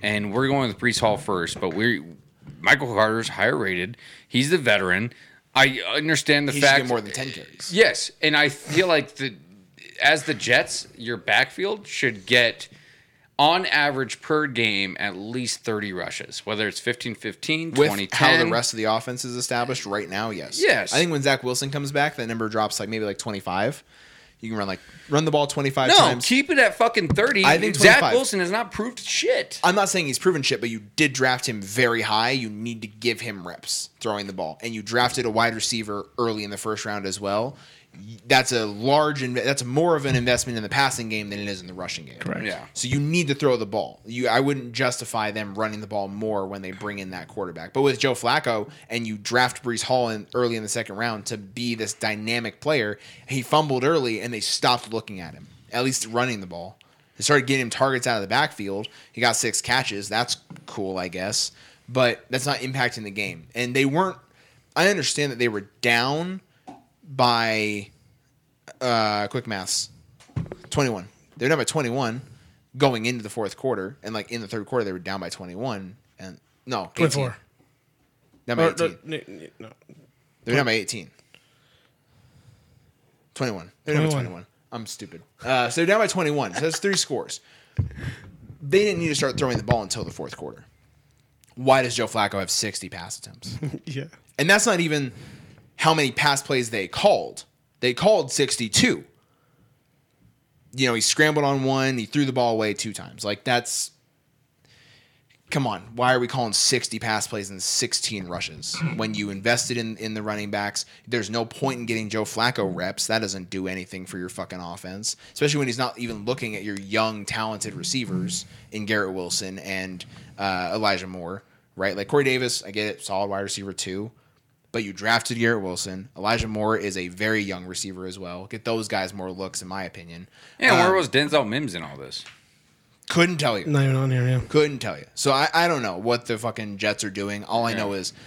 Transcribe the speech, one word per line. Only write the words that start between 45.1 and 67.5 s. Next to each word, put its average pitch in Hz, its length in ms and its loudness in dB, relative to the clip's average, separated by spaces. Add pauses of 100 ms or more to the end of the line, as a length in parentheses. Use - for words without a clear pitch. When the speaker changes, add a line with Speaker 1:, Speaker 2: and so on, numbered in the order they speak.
Speaker 2:
them 101 240 -6
running 107 240 -4
the 104 80 -12
ball 101 180 -4
more 101 400 -4
when 98 160 -8
they 92 80 -10
bring 101 300 -8
in 92 100 -10
that 87 160 -12
quarterback. 87 460 -10
But 135 100 2
with 135 160 4
Joe 135 140 2
Flacco 117 580 0 (180)
and 113 200 -4
you 107 100 -6
draft 123 460 2
Breece 117 180 -4
Hall 127 280 2
in, 107 240 -6
early 120 200 2
in 110 80 -4
the 104 60 -8
second 107 300 -6
round 110 280 -4
to 117 100 -6
be 117 380 -6
this 110 180 -4
dynamic 110 680 -4
player, 117 400 0 (280)
he 135 140 -2
fumbled 139 400 4
early 131 380 2
and 120 120 -6
they 107 80 -6
stopped 123 520 0
looking 107 260 -6
at 80 160 -12
him, - 140 -20 (240)
at 120 100 0
least 131 240 0
running 120 340 0
the 92 60 -12
ball. 87 320 -14 (400)
They 117 40 -6
started 135 260 4
getting 135 140 2
him 117 80 -4
targets 131 360 0
out 117 120 2
of 101 40 -2
the 95 60 -6
backfield. 107 580 -2 (260)
He 113 80 -10
got 120 140 6
six - 260 0
catches. 113 480 0
That's 117 280 0 (300)
cool, 95 300 -6
I 90 120 -4
guess. 90 420 -4 (380)
But 123 420 2
that's 123 160 -2
not 135 120 0
impacting 123 440 -2
the 104 80 -8
game. 95 460 -8
And 123 180 -2
they 139 100 4
weren't, 175 320 2 (600)
I 170 140 6
understand 147 420 0
that 120 80 -8
they 120 80 4
were 104 140 -2 (180)
down 143 600 2 (720)
by, 110 800 2 (880)